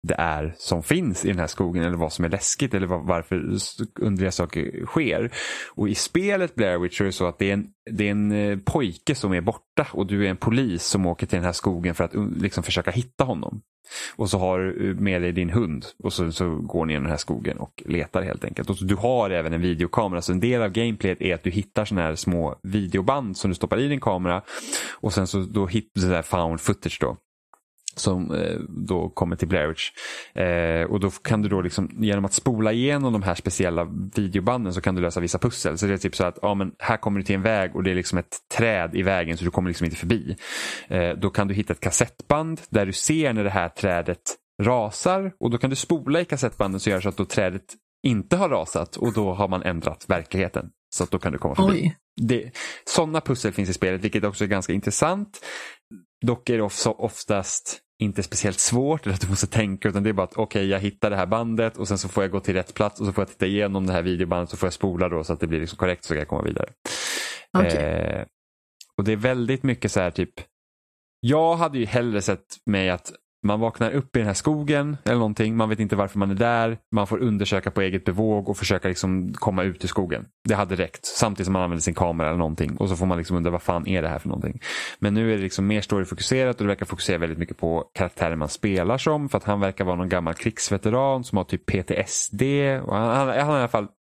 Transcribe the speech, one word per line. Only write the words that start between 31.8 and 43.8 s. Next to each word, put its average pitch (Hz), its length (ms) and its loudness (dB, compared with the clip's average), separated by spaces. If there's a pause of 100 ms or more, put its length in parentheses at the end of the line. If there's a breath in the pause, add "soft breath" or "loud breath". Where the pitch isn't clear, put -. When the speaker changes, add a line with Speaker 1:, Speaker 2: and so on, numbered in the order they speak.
Speaker 1:
genom 101 320 2
att 95 80 0
spola 110 400 2
igenom 131 400 2
de 104 100 2
här 92 120 2
speciella 87 500 0 (300)
videobanden 98 600 0
så 92 60 -2
kan 92 140 0
du 90 60 0
lösa 87 200 0
vissa 87 180 0
pussel. 85 400 0
Så 101 80 2
det 98 60 2
är 95 60 0
typ 92 180 -4
så 92 80 2
att, 87 180 -2
ja, 101 120 2
men 98 240 -2
här - 180 0
kommer 98 240 0
du 95 40 -6
till 101 100 2
en 95 80 0
väg 101 340 0
och 92 60 -2
det 92 80 2
är 90 40 2
liksom 90 240 0
ett - 180 -4 (200)
träd 95 380 2
i 92 80 0
vägen 87 340 0
så 87 80 -6
du 87 60 2
kommer 90 200 0
liksom 85 140 -2
inte 78 120 -2
förbi. 85 400 -2 (520 loud breath)
Eh, 87 220 0
då 95 200 -2
kan 101 180 0
du 98 60 -2
hitta 98 180 -2
ett - 80 -4
kassettband 151 880 -2
där 101 180 2
du 95 60 -2
ser 151 400 2
när 107 120 2
det 98 60 2
här 87 180 0
trädet 87 540 -2 (400)